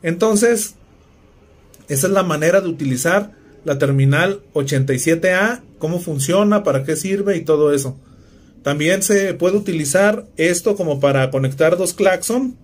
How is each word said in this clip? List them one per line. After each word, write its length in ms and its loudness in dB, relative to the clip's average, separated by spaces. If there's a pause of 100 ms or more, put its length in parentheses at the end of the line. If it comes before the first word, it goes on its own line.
Entonces, 720 0 (1120)
esa 180 -2
es 60 0
la 100 2
manera 380 2
de 80 -6
utilizar 680 -2 (280)
la 140 -2
terminal 640 2 (100)
ochenta 420 0
y 60 -4
siete 340 2
A, 300 -2 (140)
cómo 200 -4
funciona, 640 0
para 220 0
qué 100 -2
sirve 420 -2
y 80 -6
todo 300 2
eso. 240 -4 (640)
También 400 0
se 320 0
puede 220 0
utilizar 680 0 (100)
esto 400 0
como 240 -2
para 320 2
conectar 440 0
dos 180 -4
claxon 680 0